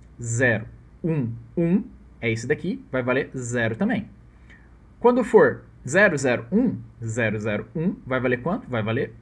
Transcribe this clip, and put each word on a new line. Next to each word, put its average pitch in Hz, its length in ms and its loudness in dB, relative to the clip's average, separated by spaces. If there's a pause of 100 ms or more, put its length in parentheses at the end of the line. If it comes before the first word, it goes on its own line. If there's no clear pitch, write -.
(220)
Zero 117 440 0 (380)
um 147 280 -2 (260)
um, 175 260 2 (380)
é 113 100 -2
esse 113 160 -4
daqui, 160 440 -4
vai 131 100 -2
valer 127 340 -2
zero 120 400 -2
também. 208 320 -2 (920)
Quando 240 240 4
for 139 400 6 (240)
zero 175 280 4
zero 131 360 0
um, 226 260 2 (260)
zero 113 360 -2
zero 104 360 -4
um 170 200 -2 (100)
vai 127 140 -2
valer 123 180 0
quanto? 165 320 -6
Vai 117 140 -2
valer 113 380 -4